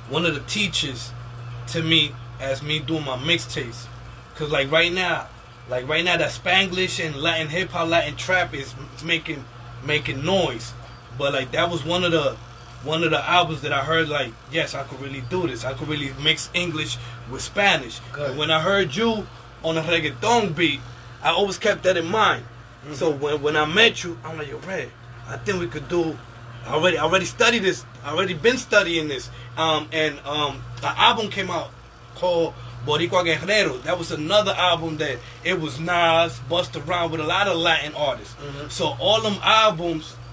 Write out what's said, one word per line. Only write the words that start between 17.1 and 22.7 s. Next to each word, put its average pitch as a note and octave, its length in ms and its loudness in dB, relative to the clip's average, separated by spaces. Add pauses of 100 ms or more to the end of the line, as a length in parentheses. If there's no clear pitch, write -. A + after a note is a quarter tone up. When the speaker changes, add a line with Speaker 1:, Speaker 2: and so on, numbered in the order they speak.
Speaker 1:
with C3 100 -8
Spanish. E3+ 580 2 (120)
Speaker 2:
Good. C#3 200 -2
Speaker 1:
And C#3 80 -6
when D#3 120 2
I D#3 80 6
heard F#3 340 2
you A3 320 2 (380)
on D#3+ 140 2
a D#3+ 40 0
reggaeton E3+ 760 2
beat, D3 260 2 (400)
I D3+ 80 2
always F#3 280 2
kept G3 260 2
that F#3 120 6
in E3 120 0
mind. F#3 360 4 (400)